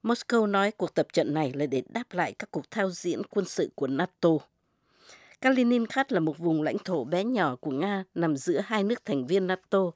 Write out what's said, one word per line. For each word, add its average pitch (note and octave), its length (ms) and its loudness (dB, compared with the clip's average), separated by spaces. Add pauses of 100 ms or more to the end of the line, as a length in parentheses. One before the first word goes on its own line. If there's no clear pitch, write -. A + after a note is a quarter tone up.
Moscow A3+ 480 2
nói G3 200 2
cuộc F#3 240 -4
tập D#3 180 2
trận D3 220 2
này D3 200 0
là C#3+ 120 -2
để B2+ 220 -2
đáp - 240 -8
lại D#3+ 260 -2
các - 120 -12
cuộc - 200 -8
thao G3 200 -2
diễn F3 400 -4
quân G3 140 0
sự - 300 -4
của C#3 120 -4
nato. D#3+ 440 0 (1080)
Kaliningrad B3 680 2
là G3 120 0
một D#3 180 -2
vùng D#3+ 240 2
lãnh D3+ 160 0
thổ E3 260 -2
bé F3 200 0
nhỏ F#3 320 0
của - 140 -8
Nga, F#3 340 -2 (100)
nằm E3 220 0
giữa E3+ 280 0
hai G#3+ 200 -2
nước A3+ 200 -2
thành C#3 220 -4
viên F#3 200 0
nato F#3 500 0